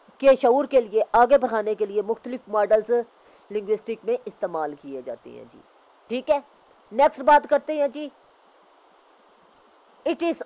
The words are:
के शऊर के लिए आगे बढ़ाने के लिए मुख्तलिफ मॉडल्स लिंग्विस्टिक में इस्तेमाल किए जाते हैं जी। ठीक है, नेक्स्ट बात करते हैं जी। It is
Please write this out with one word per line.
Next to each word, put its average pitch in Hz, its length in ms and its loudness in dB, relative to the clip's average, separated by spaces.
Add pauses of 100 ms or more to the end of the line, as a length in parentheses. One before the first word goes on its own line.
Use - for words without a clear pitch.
(200)
के 269 160 6
शऊर 262 300 2
के 262 140 2
लिए 214 240 0 (100)
आगे 247 240 6
बढ़ाने 220 360 -4
के 208 120 -4
लिए 202 160 -2
मुख्तलिफ 226 460 -8
मॉडल्स 214 420 0 (600)
लिंग्विस्टिक 208 540 -6
में 233 220 -2
इस्तेमाल 165 480 -8
किए 139 280 -14
जाते 123 280 -14
हैं 120 140 -20
जी। 117 160 -20 (500)
ठीक 254 200 -2
है, 285 120 0 (500)
नेक्स्ट 269 300 2
बात 285 240 4
करते 294 320 -2
हैं 285 140 0
जी। 294 180 -12 (2000)
It 302 160 -4
is 330 220 -4